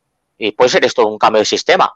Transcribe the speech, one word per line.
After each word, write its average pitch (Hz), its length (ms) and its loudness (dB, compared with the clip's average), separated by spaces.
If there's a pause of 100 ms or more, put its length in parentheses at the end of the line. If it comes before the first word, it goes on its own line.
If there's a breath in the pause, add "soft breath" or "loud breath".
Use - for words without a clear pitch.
(380)
y 104 140 -4
puede - 200 2
ser 135 120 0
esto 120 240 0
un 107 100 -6
cambio 107 220 2
de 104 60 2
sistema 151 500 -2